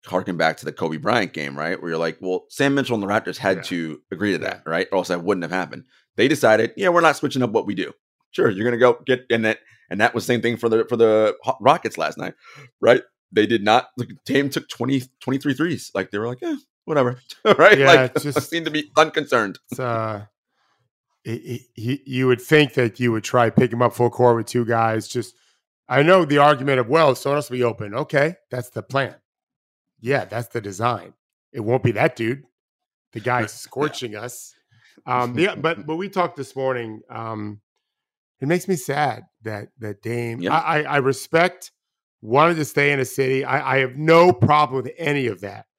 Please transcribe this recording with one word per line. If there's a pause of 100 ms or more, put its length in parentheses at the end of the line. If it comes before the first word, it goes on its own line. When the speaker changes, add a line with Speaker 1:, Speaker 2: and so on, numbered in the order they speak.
Speaker 1:
harken
back
to
the
Kobe
Bryant
game,
right?
Where
you're
like,
"Well,
Sam
Mitchell
and
the
Raptors
had
Speaker 2:
Yeah.
Speaker 1:
to (100)
agree
to
that,
Speaker 2:
Yeah.
Speaker 1:
right?
Or
else
that
wouldn't
have
happened." (320)
They
decided,
"Yeah,
we're
not
switching
up
what
we
do." (380)
Sure,
you're
gonna
go
get,
and
that, (300)
and
that
was
the
same
thing
for
the,
for
the
Ho-,
Rockets
last
night, (480)
right? (300)
They
did
not, (100)
like, (160)
Dame
took
twenty, (180)
twenty-three
threes.
Like,
they
were
like,
"Eh, (280)
whatever," (140)
<laughs> (120)
right?
Speaker 2:
Yeah,
Speaker 1:
Like,
Speaker 2:
it's
just
Speaker 1:
<laughs>
seemed
to
be
unconcerned. (120)
Speaker 2:
It's,
uh, (1000)
it,
it, (120)
he,
you
would
think
that
you
would
try
pick
him
up
full
court
with
two
guys.
Just, (560)
I
know
the
argument
of,
"Well,
someone
else
will
be
open."
Okay, (160)
that's
the
plan. (880)
Yeah,
that's
the
design. (380)
It
won't
be
that
dude, (720)
the
guy
Speaker 1:
<laughs>
Yeah.
Speaker 2:
scorching
us. (540)
Um,
the,
Speaker 1:
<laughs>
Speaker 2:
but,
but
we
talked
this
morning.
Um, (800)
it
makes
me
sad (200)
that, (100)
that
Dame,
Speaker 1:
Yeah.
Speaker 2:
I,
I,
I
respect (500)
wanting
to
stay
in
a
city.
I,
I
have
no
problem
with
any
of
that. (140)